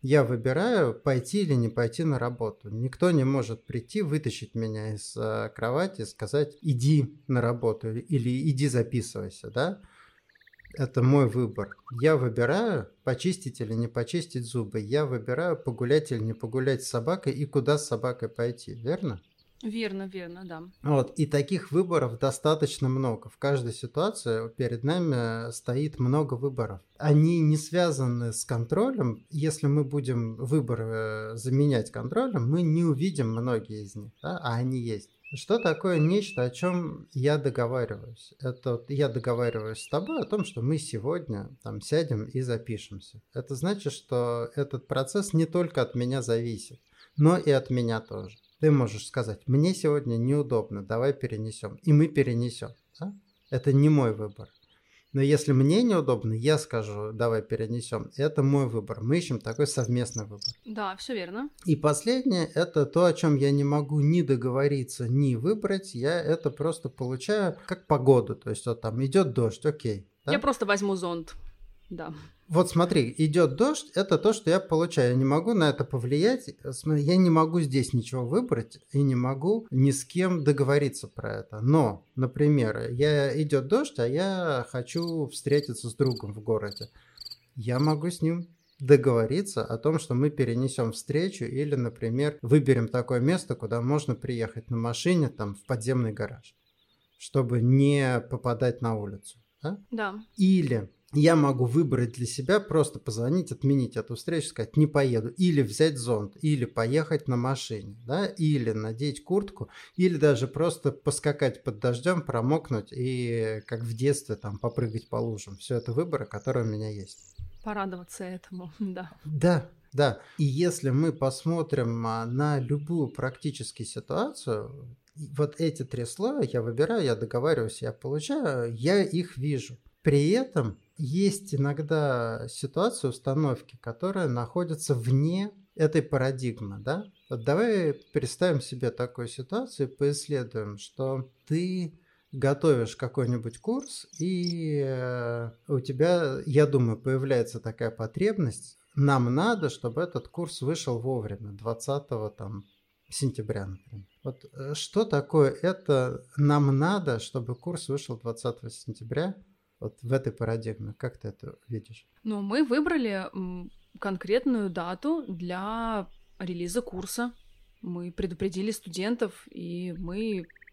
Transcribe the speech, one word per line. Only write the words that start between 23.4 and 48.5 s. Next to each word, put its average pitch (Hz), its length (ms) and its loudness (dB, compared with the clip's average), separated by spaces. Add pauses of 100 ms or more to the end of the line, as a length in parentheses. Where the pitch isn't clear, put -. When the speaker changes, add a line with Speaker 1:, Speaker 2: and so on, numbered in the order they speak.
Speaker 1:
ситуации 120 840 -4
перед 117 280 -2
нами 123 640 0
стоит 139 480 -4
много 131 360 2
выборов. 120 460 -4 (160)
Они 151 440 6
не 151 160 6
связаны 135 760 0
с - 120 -6
контролем. 135 840 0
Если 151 360 0
мы 147 160 4
будем 127 540 -2
выборы, 120 480 0
э, 110 520 -4
заменять 127 540 2
контролем, 135 580 0
мы 165 140 4
не 165 220 4
увидим 147 480 0
многие 113 500 -2
из 98 140 -14
них, 110 160 -14 (100)
да, 165 160 -6
а 131 160 -4
они 127 260 -2
есть. 113 300 -6 (240)
Что 214 240 0
такое 175 400 0
нечто, 180 460 2
о 123 60 -2
чём 175 600 -4
я 139 240 2
договариваюсь? 120 1040 -4
Это 127 360 -4
вот - 160 -8
я 139 180 2
договариваюсь 117 760 -2
с - 60 -16
тобой 190 340 -2
о - 20 -4
том, 208 200 -2
что - 180 -8
мы 147 160 2
сегодня, 123 720 -6 (140)
там, 104 160 -8
сядем 147 460 0
и - 160 -4
запишемся. 110 800 -8 (140)
Это 127 220 -8
значит, 175 360 -2
что 120 600 -2
этот 139 320 -4
процесс 196 460 -2
не 160 140 4
только 165 360 0
от 120 140 -4
меня 123 260 -2
зависит, 117 560 -4 (380)
но 156 200 8
и 156 140 2
от 135 200 2
меня 117 300 0
тоже. 101 360 -12 (240)